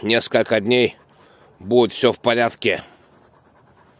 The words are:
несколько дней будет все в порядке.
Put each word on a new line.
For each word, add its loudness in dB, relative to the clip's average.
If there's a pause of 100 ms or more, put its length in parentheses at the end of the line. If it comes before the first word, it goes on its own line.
несколько 0
дней 0 (640)
будет 2
все 2
в -14
порядке. -2 (1160)